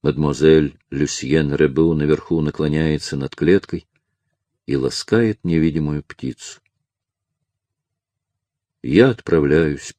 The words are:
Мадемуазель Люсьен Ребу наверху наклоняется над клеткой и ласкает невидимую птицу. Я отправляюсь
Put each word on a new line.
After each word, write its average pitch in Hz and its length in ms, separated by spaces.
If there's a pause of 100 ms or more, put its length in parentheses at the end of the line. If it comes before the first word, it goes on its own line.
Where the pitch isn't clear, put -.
Мадемуазель 73 760 (120)
Люсьен 71 600
Ребу 76 400
наверху 76 460
наклоняется 76 800
над 69 180
клеткой 87 520 (760)
и 69 120
ласкает 107 680
невидимую 78 600
птицу. - 580 (2250)
Я 98 260
отправляюсь 76 880